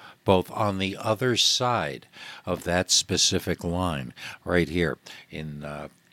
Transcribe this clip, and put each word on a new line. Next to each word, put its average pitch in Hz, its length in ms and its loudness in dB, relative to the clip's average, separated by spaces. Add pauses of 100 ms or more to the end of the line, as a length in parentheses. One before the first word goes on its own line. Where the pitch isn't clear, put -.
(240)
both 92 280 4
on 104 260 0
the 95 180 -2
other 113 400 0
side 101 720 2 (400)
of 90 160 -2
that 87 300 0
specific - 720 2
line 85 500 -2 (300)
right 87 240 4
here 82 300 0 (320)
in, 76 340 -10
uh, 73 240 -10 (240)